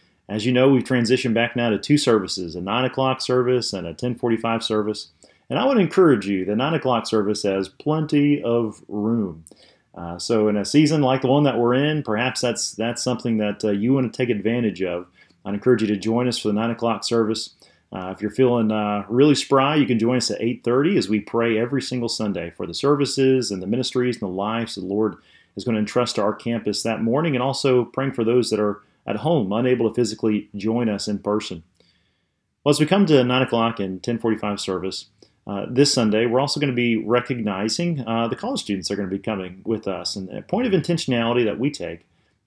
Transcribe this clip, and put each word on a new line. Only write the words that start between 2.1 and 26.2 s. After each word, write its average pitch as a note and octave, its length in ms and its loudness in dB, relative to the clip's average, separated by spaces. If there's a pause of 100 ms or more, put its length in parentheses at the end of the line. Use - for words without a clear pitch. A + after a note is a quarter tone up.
a F2 60 -8
nine A2 240 0
o'clock C3 340 0
service B2+ 540 0
and F2 140 -6
a E2 80 -8
ten B2 180 -4
forty-five A2+ 500 -2
service. G#2+ 440 -2 (420)
And C3 80 -2
I A3 80 0
want C4+ 120 2
to G3+ 40 6
encourage D3+ 460 4
you, F#2 180 -2
the G2+ 100 0
nine C#3+ 200 0
o'clock B2 320 0
service G#2 340 0
has G2 260 0
plenty D3 760 0
of A#2 440 0
room. G2+ 580 -2 (500)
Uh, F2 240 -10
so G#2+ 280 2
in G#2 80 2
a G2+ 100 -2
season D3+ 360 4
like C3 200 2
the C3 60 0
one D3 180 4
that A#2+ 120 0
we're A#2+ 160 2
in, D3 300 0
perhaps A#2 380 -4
that's, A#2+ 320 -4
that's A#2 280 -6
something A#2 360 -2
that, G#2 280 -2
uh, G#2+ 60 0
you G#2 200 0
want C3 220 0
to - 20 -18
take B2 140 -2
advantage G#2+ 540 -2
of. F2 240 -4 (380)
I'd G2+ 100 -4
encourage A2 260 2
you A2 60 0
to G#2 100 0
join A2+ 300 0
us A#2 100 -2
for G#2+ 120 -4
the G#2 40 0
nine A2 160 0
o'clock A2+ 340 -2
service. A2+ 520 -2 (360)
Uh, F#2 240 -8
if - 60 -16
you're G#2 80 -2
feeling, A#2+ 420 2
uh, G#2 380 -2
really C#3 240 6
spry, C#3 440 2
you C3+ 100 4
can A#2+ 100 2
join A#2 200 2
us A#2 120 -2
at G#2 100 -6
eight A#2+ 240 -4
thirty C#3+ 320 2
as G#2 140 0
we G#2+ 120 -2
pray A#2 360 0
every B2 240 -2
single B2 260 -4
Sunday F2 440 -4
for F#2 160 -10
the E2+ 80 -8
services C3+ 760 2
and F#2 140 -4
the F#2 40 -8
ministries B2 540 -2
and G2+ 80 -4
the F2+ 60 -6
lives A2 400 -4
the F#2+ 100 -10
Lord G2+ 300 0 (400)
is G2+ 80 -8
going A#2+ 100 0
to A2 60 2
entrust A#2 380 0
to A2+ 40 2